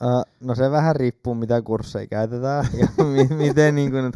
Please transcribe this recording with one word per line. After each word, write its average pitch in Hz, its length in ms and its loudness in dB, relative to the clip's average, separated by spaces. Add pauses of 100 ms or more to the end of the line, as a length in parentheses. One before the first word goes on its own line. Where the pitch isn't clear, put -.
Ö, 123 280 0 (120)
no 123 140 -4
se 131 160 0
vähän 156 240 2
riippuu, 123 400 -2
mitä 117 260 0
kursseja 107 460 -6
käytetään 120 640 -4
<laughs> - 60 -6
ja - 80 4 (160)
mi-, 139 340 2
miten 147 380 4
niinku 139 220 0
nyt 127 180 -4